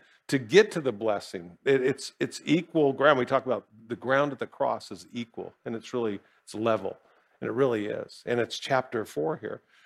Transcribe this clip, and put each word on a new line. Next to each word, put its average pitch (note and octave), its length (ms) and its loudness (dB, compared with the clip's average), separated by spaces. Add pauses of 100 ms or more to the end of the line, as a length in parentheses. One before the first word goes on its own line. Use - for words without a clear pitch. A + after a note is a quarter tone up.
(280)
to C#3+ 100 2
get D#3 360 6
to E3+ 80 -4
the C3+ 100 0
blessing, G2+ 760 -4
it, C3+ 160 4
it's, C3+ 380 -2
it's - 260 -6
equal D3+ 480 2
ground. C#3 240 6
We B2 80 2
talk C3 220 0
about B2+ 180 -2 (220)
the A2+ 80 -6
ground C3+ 360 2
at A#2+ 60 -10
the A2+ 80 -6
cross A#2 460 -4
is F#2 200 -14
equal, A2+ 440 -10 (100)
and A#2 100 -6
it's A2 200 -8
really, A2 240 -2 (240)
it's - 100 -18
level, G#2+ 420 -2 (460)
and A2 80 -4
it A2 40 -4
really A#2 340 0
is. - 400 -8
And A#2+ 120 0
it's - 200 -4
chapter B2+ 440 -2
four D#3 340 -4
here. - 240 -10 (240)